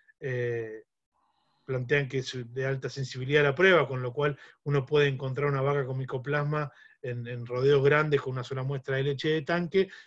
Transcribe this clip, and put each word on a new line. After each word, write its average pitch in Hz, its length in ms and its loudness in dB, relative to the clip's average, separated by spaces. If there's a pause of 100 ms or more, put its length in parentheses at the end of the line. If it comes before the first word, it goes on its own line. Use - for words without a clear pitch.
(200)
eh, 117 640 -6 (800)
plantean 131 440 -2
que 135 120 -4
es 123 340 -8
de 131 120 -4
alta 135 240 -4
sensibilidad 135 560 0
a 139 40 4
la 135 60 0
prueba, 175 320 6
con 127 140 -6
lo 127 100 -4
cual 143 260 0 (260)
uno 143 220 0
puede 147 220 4
encontrar 135 400 -2
una 139 140 0
vaca 139 240 0
con 131 120 -6
micoplasma 143 720 -2 (380)
en, 120 180 -6
en 120 180 -8
rodeos 135 380 4
grandes 147 380 4
con 131 120 -6
una 127 100 -4
sola 131 200 -6
muestra 135 340 -4
de 135 60 0
leche 143 260 -2
de 156 120 0
tanque, 175 480 0 (180)